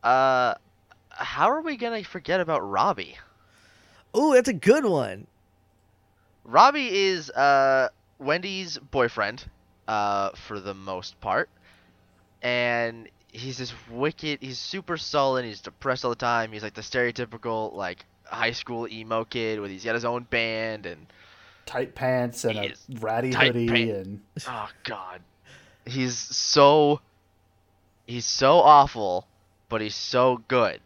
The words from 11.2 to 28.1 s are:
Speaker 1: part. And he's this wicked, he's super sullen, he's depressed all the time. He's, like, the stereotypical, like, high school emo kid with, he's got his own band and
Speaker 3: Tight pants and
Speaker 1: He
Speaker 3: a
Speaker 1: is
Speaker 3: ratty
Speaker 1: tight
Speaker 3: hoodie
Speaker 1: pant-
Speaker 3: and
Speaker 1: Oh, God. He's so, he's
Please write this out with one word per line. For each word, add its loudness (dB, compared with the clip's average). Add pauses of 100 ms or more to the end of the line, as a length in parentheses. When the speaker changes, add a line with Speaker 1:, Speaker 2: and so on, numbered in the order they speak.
Speaker 1:
part. -2 (920)
And -2 (240)
he's -12
this -10 (160)
wicked, -6
he's -12
super -8
sullen, -2
he's -12
depressed -6
all -2
the -4
time. -2
He's, -12
like, -10
the -14
stereotypical, -4
like, -8 (200)
high -4
school -8
emo -6
kid -4
with, -8
he's -12
got -2
his -4
own -2
band -4
and -14 (580)
Speaker 3:
Tight -6
pants -2
and 0
Speaker 1:
He -4
Speaker 3:
a -6
Speaker 1:
is -20 (140)
Speaker 3:
ratty -2
Speaker 1:
tight 2
Speaker 3:
hoodie 0
Speaker 1:
pant- 0
Speaker 3:
and -8 (280)
Speaker 1:
Oh, -8 (160)
God. -12 (640)
He's -4
so, 4 (1080)
he's -10